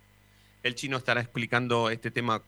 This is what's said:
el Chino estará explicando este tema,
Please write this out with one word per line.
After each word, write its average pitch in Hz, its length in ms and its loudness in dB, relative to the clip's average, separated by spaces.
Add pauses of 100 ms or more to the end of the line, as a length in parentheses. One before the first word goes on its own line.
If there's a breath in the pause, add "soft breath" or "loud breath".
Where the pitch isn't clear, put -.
(640 soft breath)
el 123 120 0
Chino 135 240 -4
estará 120 240 2
explicando 120 680 0
este 117 200 -4
tema, 117 380 0